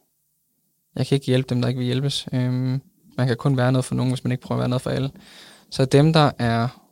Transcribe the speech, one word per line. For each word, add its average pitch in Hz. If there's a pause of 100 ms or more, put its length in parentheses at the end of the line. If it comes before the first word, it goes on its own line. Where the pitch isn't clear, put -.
(960)
jeg 131
kan 139
ikke 135
hjælpe 131
dem, 123
der 120
ikke 127
vil 123
hjælpes. 135
Øhm, 127 (360)
man 127
kan 117
kun 139
være 127
noget 131
for -
nogen, 127
hvis 123
man 123
ikke 127
prøver 123
at -
være 123
noget 127
for 127
alle. 131 (580)
Så 135
dem, 143
der 151
er 117 (240)